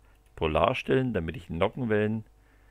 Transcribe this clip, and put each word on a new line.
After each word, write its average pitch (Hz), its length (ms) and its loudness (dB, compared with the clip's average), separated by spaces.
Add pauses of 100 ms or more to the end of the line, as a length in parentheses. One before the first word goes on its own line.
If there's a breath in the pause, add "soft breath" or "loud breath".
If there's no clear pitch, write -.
(340 soft breath)
Polar 82 400 2
stellen, 131 380 0
damit 82 240 -4
ich - 140 -14
Nockenwellen, 107 760 0 (460 soft breath)